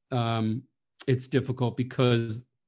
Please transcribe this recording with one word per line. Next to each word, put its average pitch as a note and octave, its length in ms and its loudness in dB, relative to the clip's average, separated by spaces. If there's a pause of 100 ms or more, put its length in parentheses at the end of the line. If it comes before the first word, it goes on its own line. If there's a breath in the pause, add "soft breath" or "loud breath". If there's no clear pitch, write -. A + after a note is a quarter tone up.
(120)
um, A2+ 520 0 (440)
it's B2+ 200 0
difficult B2+ 500 0
because B2 640 2 (240)